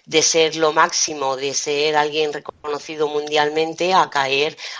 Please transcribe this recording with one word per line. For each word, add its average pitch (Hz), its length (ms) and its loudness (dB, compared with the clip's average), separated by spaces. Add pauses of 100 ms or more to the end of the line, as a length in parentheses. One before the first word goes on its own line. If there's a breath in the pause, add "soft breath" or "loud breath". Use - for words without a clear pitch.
de 151 160 2
ser 160 360 2
lo 156 140 4
máximo, 151 640 0
de 135 200 -4
ser 151 400 0
alguien 151 360 0
reconocido 147 760 -6
mundialmente, 151 840 0
a 160 160 4
caer 139 460 0 (240 loud breath)